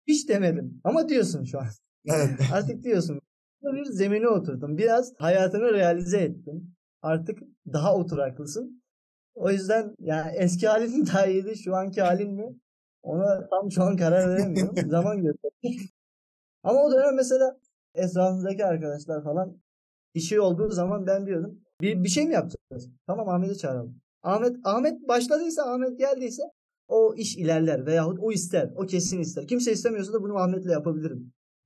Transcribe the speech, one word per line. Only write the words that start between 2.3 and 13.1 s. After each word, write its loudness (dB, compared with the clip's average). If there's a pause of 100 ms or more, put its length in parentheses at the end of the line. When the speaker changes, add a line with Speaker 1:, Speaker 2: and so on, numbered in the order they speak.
Speaker 1:
<laughs> 0
Artık -2
diyorsun. 0 (440)
Bir -4
zemine 0
oturdun. -2
Biraz 2
hayatını 2
realize 2
ettin. -4 (260)
Artık -2 (340)
daha 2
oturaklısın. -4 (520)
O 0
yüzden 0
yani -4
eski 2
halin 2
daha 2
iyiydi. 0
Şu -4
anki -2
halin 2
mi? -6 (580)
Ona 0